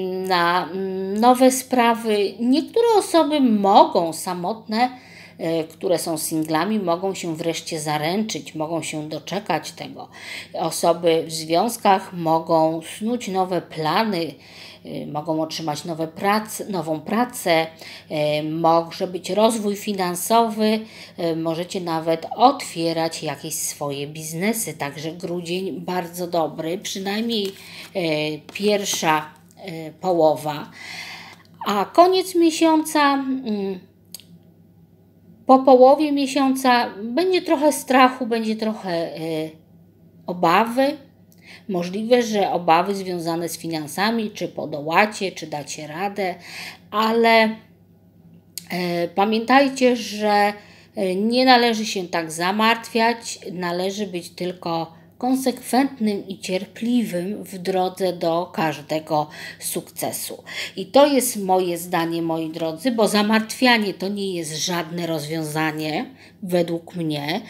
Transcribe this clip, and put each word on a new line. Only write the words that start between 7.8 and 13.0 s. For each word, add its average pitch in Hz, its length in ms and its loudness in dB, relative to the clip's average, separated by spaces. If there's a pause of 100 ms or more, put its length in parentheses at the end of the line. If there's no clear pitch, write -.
mogą 156 280 -4
się 151 260 -8
doczekać 160 640 -6
tego. - 380 -16 (440)
Osoby 170 760 2
w 160 40 -12
związkach 185 800 0
mogą 165 680 2 (160)
snuć 233 300 -4